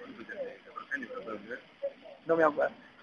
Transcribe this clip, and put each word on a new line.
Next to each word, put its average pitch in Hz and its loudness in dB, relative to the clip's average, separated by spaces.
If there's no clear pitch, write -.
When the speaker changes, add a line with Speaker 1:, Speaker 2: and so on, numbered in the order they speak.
Speaker 1:
con - -12
Twitter 110 -10
de 127 -6
catorce - -8
años, 123 -6
pero 101 -6
todo 110 -6
el 101 -10
nivel? 113 -8
Speaker 2:
No 165 6
me 165 8
acuerdo. 147 6